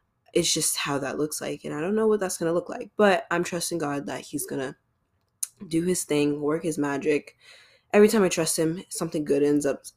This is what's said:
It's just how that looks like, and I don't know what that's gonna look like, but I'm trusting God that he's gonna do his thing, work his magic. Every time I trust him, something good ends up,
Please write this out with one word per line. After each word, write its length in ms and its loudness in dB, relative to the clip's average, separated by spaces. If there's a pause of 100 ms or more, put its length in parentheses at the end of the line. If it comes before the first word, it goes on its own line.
(340)
It's 180 2
just 260 -2
how 200 -2
that 220 -6
looks 220 -4
like, 220 -8
and 120 -8
I 40 -6
don't 160 -2
know 120 2
what 120 4
that's 180 -4
gonna 160 0
look 160 -2
like, 280 -12
but 320 4
I'm 140 0
trusting 340 -4
God 300 -4
that 140 -8
he's 260 -8
gonna 280 -6 (920)
do 160 0
his 220 0
thing, 360 2
work 220 0
his 160 -2
magic. 580 -2 (560)
Every 140 10
time 160 4
I 60 4
trust 280 -2
him, 320 0
something 340 -4
good 200 2
ends 220 4
up, 180 -2 (140)